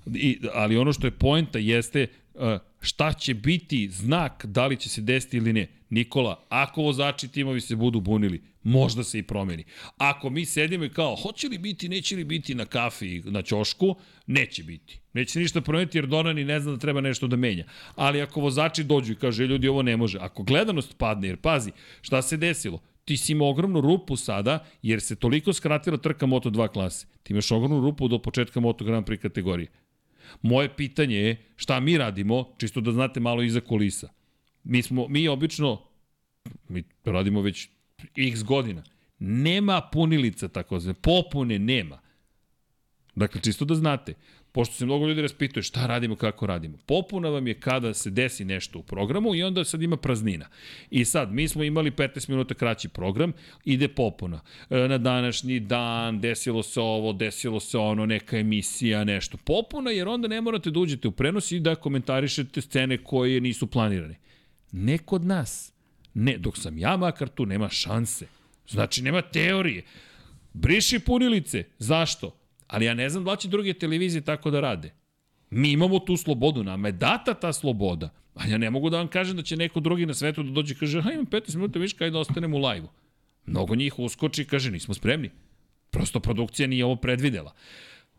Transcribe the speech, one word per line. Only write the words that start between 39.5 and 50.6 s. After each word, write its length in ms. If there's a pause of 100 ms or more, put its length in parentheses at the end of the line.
punilica, 680
tako 320
zove, 140
popune 640
nema. 420 (1120)
Dakle, 260
čisto 240
da 100
znate, 400 (380)
pošto 220
se 100
mnogo 240
ljudi 140
raspituje 400
šta 240
radimo, 300
kako 300
radimo. 400
Popuna 420
vam 180
je 80
kada 400
se 160
desi 340
nešto 340
u 40
programu 520
i 80
onda 220
sad 180
ima 140
praznina. 520 (420)